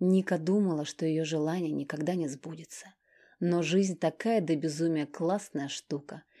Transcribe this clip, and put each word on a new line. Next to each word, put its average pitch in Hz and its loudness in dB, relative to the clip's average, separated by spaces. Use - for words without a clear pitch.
Ника 185 4
думала, 175 2
что - -6
ее 160 2
желание 160 0
никогда 151 -2
не 165 -2
сбудется. 160 -12
Но 175 2
жизнь 185 2
такая 220 2
до 160 2
безумия 156 0
классная 165 -4
штука, 147 -8